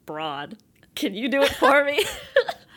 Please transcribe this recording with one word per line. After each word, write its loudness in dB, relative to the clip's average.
broad. -8
Can -4
you -4
do 2
it 4
for 4
me? 0
<laughs> -10